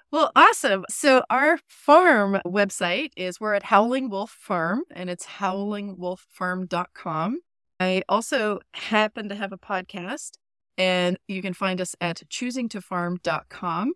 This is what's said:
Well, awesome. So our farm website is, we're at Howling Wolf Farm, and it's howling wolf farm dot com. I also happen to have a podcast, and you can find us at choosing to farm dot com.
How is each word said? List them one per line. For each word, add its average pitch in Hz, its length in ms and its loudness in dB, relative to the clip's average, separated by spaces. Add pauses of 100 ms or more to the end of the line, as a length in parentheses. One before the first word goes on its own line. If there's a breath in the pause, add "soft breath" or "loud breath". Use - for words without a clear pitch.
(100)
Well, 302 240 2
awesome. 262 560 6
So 262 400 4
our 285 280 2 (100)
farm 247 760 6
website 202 720 0
is, 185 220 -6
we're 214 160 -2
at 202 80 -2
Howling 240 480 2
Wolf 196 200 -6
Farm, 185 600 -2
and 180 180 -10
it's 180 160 -8
howling 202 720 -6
wolf 180 320 -8
farm 185 380 -6
dot 175 280 -6
com. 180 460 -4 (380)
I 185 300 0
also 214 500 0 (160)
happen 214 540 -2
to 202 80 -10
have 202 160 -8
a 190 40 -12
podcast, 190 760 -10 (440)
and 185 400 2 (120)
you 190 120 -6
can 185 140 -6
find 185 260 -2
us 185 200 -6
at 170 280 -6
choosing 247 420 -6
to 208 100 -10
farm 175 420 -6
dot 156 260 -4
com. 185 480 -4